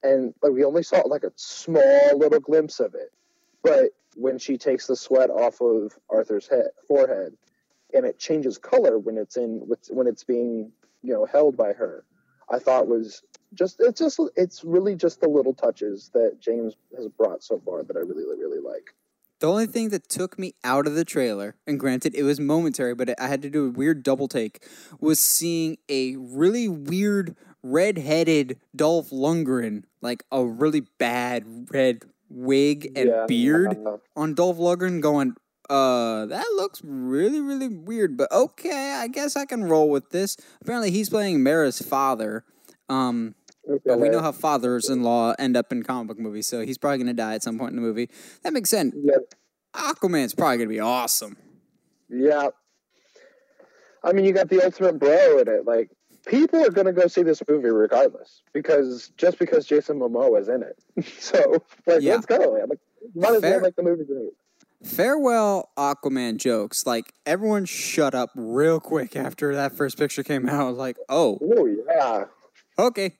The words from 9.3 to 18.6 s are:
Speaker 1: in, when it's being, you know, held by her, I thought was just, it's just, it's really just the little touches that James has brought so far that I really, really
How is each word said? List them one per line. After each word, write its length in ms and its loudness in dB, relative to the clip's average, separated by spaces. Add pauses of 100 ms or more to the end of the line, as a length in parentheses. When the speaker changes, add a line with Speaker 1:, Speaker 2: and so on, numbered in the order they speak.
Speaker 1:
in, 260 -6 (260)
when 180 -2
it's 180 -4
being, 460 -4 (320)
you 100 -6
know, 120 0
held 320 2
by 160 0
her, 320 -8 (440)
I 100 -2
thought 280 2
was 360 -4 (320)
just, 260 -2
it's 200 2
just, 200 -2 (160)
it's 280 -2
really 300 2
just 260 -2
the 80 2
little 260 2
touches 600 -4
that 260 2
James 360 -4 (200)
has 120 -10
brought 340 -2
so 220 -6
far 180 -6
that 140 -10
I 40 -4
really, 240 -8
really 360 -8